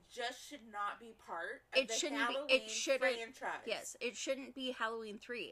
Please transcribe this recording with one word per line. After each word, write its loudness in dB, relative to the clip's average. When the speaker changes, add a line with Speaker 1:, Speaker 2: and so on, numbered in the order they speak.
Speaker 1:
just -6
should -12
not -2
be -14
part -4
of 8
Speaker 2:
It -2
Speaker 1:
the -2
Speaker 2:
shouldn't 2
be, 2
Speaker 1:
Halloween 6
Speaker 2:
it -8
shouldn't, 2
Speaker 1:
franchise. -4
Speaker 2:
yes, -2
it -2
shouldn't -2
be -4
Halloween -2
three. -6